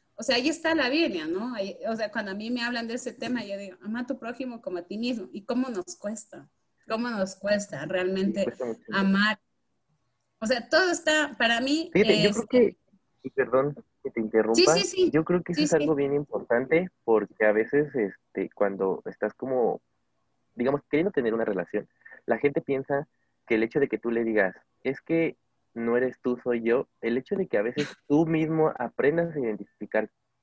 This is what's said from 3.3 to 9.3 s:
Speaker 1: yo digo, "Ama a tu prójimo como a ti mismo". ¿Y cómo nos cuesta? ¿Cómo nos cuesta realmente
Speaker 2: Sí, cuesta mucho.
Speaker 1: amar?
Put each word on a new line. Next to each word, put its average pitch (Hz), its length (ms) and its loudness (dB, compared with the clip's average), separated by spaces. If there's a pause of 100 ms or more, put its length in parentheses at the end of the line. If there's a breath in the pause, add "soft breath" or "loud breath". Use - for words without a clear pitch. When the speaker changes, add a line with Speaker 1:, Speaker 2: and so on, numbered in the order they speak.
Speaker 1:
yo 196 140 -8
digo, 196 240 -14
"Ama 220 200 -6
a 247 60 -10
tu 277 100 -4
prójimo 240 440 -10
como 185 180 -8
a 170 40 -10
ti 208 140 -10
mismo". 247 340 -4
¿Y 202 140 -12
cómo 254 240 -2
nos 233 280 -8
cuesta? 202 520 -12 (380)
¿Cómo 226 220 -4
nos 196 260 -4
cuesta 202 500 -2
realmente 190 560 0
Speaker 2:
Sí, 185 40 0
cuesta - 200 -6
mucho. - 160 -6 (120)
Speaker 1:
amar? 196 460 2 (1040)